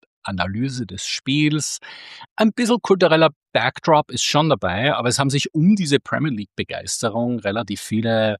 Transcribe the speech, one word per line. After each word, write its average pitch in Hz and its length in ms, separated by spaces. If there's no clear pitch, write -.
Analyse 104 580
des 95 200
Spiels. 147 720
Ein 220 160
bisschen 233 300
kultureller 160 500
Backdrop 139 580
ist 123 120
schon 156 260
dabei, 110 440
aber 117 160
es 123 100
haben 139 100
sich 135 240
um 175 220
diese 143 240
Premier - 320
League-Begeisterung 107 1080
relativ 101 420
viele, 110 580